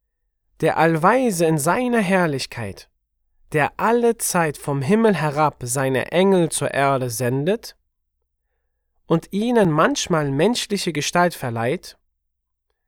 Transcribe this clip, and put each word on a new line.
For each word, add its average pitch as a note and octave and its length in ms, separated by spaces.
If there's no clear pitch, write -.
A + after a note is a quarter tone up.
Der D#3 180
Allweise F3 680
in D#3+ 120
seiner A3+ 420
Herrlichkeit, D#3+ 880
der D3 260
alle A#3 380
Zeit E3 400
vom C#3+ 240
Himmel G#3 360
herab D3+ 460
seine C3 500
Engel F3+ 380
zur - 220
Erde C3+ 380
sendet C3+ 680
und E3 260
ihnen G#3+ 380
manchmal D#3+ 600
menschliche F3+ 640
Gestalt E3+ 420
verleiht, A#2+ 640